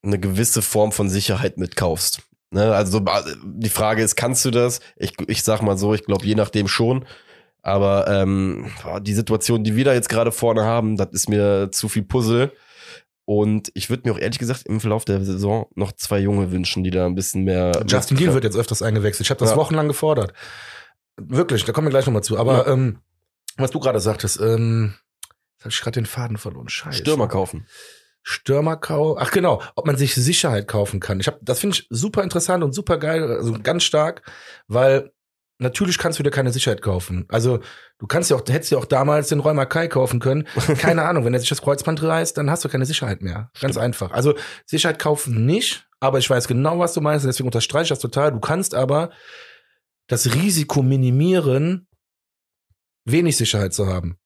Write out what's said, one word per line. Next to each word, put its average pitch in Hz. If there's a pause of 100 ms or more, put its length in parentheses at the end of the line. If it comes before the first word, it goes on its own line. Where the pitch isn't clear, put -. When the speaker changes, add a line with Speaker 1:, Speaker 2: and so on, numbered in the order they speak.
Speaker 1:
eine 101
gewisse 101
Form 107
von 101
Sicherheit 101
mitkaufst. 87 (300)
Ne? 104
Also, 101
äh, 95 (220)
die 101
Frage 110
ist, 107
kannst 127
du 127
das? 120 (180)
Ich, - (140)
ich -
sag 107
mal 101
so, 104
ich 104
glaub, 98
je 107
nachdem 104
schon. 127 (560)
Aber, 98
ähm, 95 (120)
boah, 85
die 104
Situation, 110
die 107
wir 131
da 143
jetzt 120
gerade 113
vorne 113
haben, 110
das 98
ist -
mir 101
zu -
viel 107
Puzzle. 120 (760)
Und 104
ich -
würd 123
mir 120
auch 92
ehrlich 113
gesagt 123
im 110
Verlauf 110
der 98
Saison 101
noch 98
zwei -
Junge 98
wünschen, 90
die 92
da 90
ein 90
bisschen 95
mehr 90 (160)
Speaker 2:
Justin 127
Dean 175
Speaker 1:
mit 135
Speaker 2:
wird 131
jetzt 101
öfters 113
eingewechselt. 107
Ich -
hab -
das 113
Speaker 1:
Ja. 110
Speaker 2:
wochenlang 156
gefordert. 147 (880)
Wirklich, 123
da 117
kommen 151
wir -
gleich 131
nochmal 113
zu. 110
Aber, 127
Speaker 1:
Ja. 131
Speaker 2:
ähm, 127 (580)
was 131
du 156
gerade 127
sagtest, 104
ähm, 113 (640)
jetzt -
hab 107
ich -
grad 117
den 117
Faden 117
verloren. -
Scheiße. -
Speaker 1:
Stürmer 143
kaufen. - (640)
Speaker 2:
Stürmer 151
kau-, 156
ach 135
genau, 175 (140)
ob -
man 143
sich 135
Sicherheit 123
kaufen 101
kann. 95
Ich -
hab, -
das 123
find 202
ich -
super 190
interessant 180
und 139
super 180
geil, 160
also 117
ganz 170
stark, 151 (440)
weil 135 (480)
natürlich 175
kannst 160
du 147
dir 139
keine 135
Sicherheit 117
kaufen. 90
Also 117 (400)
du 101
kannst 175
ja -
auch, -
hättest 156
ja 139
auch 117
damals 143
den 147
Roy 151
Mackay 156
kaufen 127
können. 135
Speaker 1:
<laughs> 131
Speaker 2:
Keine 165
Ahnung, 165
wenn 120
er 127
sich 120
das 143
Kreuzband 147
reißt, 160
dann 147
hast 170
du 143
keine 131
Sicherheit 120
mehr. 92 (100)
Ganz 135
Speaker 1:
Stimmt. -
Speaker 2:
einfach. 113
Also 143 (320)
Sicherheit 160
kaufen 123
nicht, 196 (140)
aber 131
ich 110
weiß 123
genau, 147
was 170
du 165
meinst 147
und -
deswegen 127
unterstreiche 147
ich 156
das 135
total. 139
Du 113
kannst 165
aber 143 (960)
das 117
Risiko 156
minimieren, 139 (1160)
wenig 156
Sicherheit 101
zu 101
haben. 90